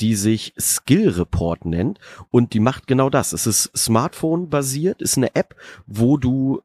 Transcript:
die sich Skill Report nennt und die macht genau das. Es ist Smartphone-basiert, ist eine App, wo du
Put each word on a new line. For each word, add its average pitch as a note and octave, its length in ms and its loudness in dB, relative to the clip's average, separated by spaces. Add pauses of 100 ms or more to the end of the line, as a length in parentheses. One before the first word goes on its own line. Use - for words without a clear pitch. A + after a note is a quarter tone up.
die A2 140 2
sich G#2+ 460 -2
Skill - 500 2
Report E2+ 540 -2
nennt F2 360 -2 (300)
und A#2+ 220 2
die A2 80 0
macht A#2+ 260 -2
genau C3+ 220 2
das. C3+ 240 -2
Es - 140 -4
ist - 280 0
Smartphone-basiert, D3+ 1300 -2
ist - 160 -2
eine C3 180 0
App, - 200 -4 (320)
wo A#2+ 320 2
du C3+ 460 0